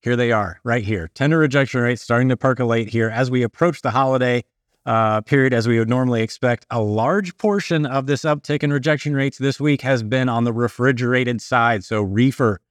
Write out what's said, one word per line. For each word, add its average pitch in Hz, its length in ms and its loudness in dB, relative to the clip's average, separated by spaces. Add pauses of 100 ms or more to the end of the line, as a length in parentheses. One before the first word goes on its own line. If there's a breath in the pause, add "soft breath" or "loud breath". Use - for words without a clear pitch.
here 120 140 0
they 117 160 0
are, 98 320 -2
right 120 200 -2
here. 95 300 -4
Tender 156 240 2
rejection 139 420 0
rates 120 220 -2
starting 123 260 2
to 127 80 2
percolate 117 520 0
here 113 200 0
as 123 220 -2
we 127 120 2
approach 156 400 -2
the 127 80 -2
holiday, 127 540 0 (400)
uh, 110 360 0
period, 131 340 2
as 117 140 0
we 117 100 2
would 113 100 0
normally 123 340 0
expect. 120 480 -4
A 120 100 -2
large 131 580 -2
portion 185 480 0
of 131 200 -4
this 139 160 -2
uptick 147 420 -2
in 147 80 0
rejection 147 420 -2
rates 139 240 -2
this 135 220 -2
week 147 220 0
has 127 200 0
been 127 260 0
on 117 160 0
the 120 80 0
refrigerated 123 880 0
side, 117 440 0
so 107 180 -2
reefer. 110 580 0 (100)